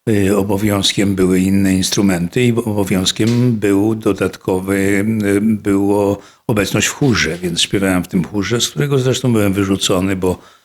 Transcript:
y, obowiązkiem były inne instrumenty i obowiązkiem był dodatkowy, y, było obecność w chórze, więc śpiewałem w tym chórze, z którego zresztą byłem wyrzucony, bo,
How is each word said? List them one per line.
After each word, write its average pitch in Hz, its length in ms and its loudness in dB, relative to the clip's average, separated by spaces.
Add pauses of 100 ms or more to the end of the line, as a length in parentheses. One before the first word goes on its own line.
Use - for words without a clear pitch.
y, 101 280 2
obowiązkiem 101 800 0
były 92 240 2
inne 98 340 2
instrumenty 92 720 0
i 120 60 2
obowiązkiem 110 1040 0
był 104 400 0
dodatkowy, 98 1080 -2 (320)
y, 101 40 -2
było 101 760 2 (300)
obecność 104 400 0
w - 60 -6
chórze, 120 440 0
więc 85 240 -4
śpiewałem 95 420 0
w - 40 -16
tym 90 160 -2
chórze, 104 380 -4
z - 80 -4
którego 143 300 -2
zresztą 123 320 0
byłem 101 220 2
wyrzucony, 98 600 0
bo, 90 240 -2 (260)